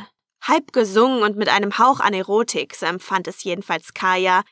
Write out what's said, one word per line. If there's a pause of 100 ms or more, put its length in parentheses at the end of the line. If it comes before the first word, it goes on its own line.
(420)
Halb
gesungen
und
mit
einem
Hauch
an
Erotik,
so
empfand
es
jedenfalls
Kaya,